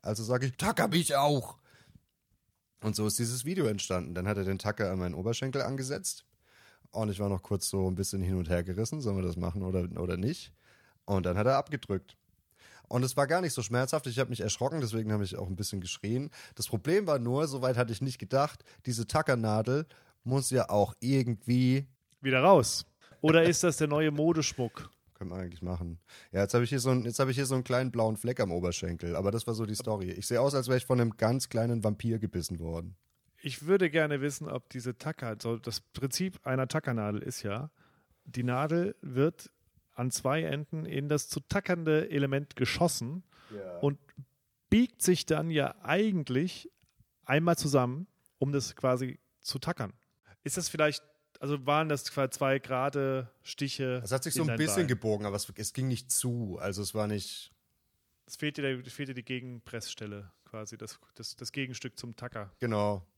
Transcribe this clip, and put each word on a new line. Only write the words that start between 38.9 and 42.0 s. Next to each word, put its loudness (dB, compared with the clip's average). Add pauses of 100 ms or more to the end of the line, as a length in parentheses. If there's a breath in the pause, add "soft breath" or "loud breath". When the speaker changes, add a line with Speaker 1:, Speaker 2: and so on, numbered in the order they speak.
Speaker 2:
wird 0 (440)
an -2
zwei 0
Enden -6
in -4
das 0
zu -4
tackernde 0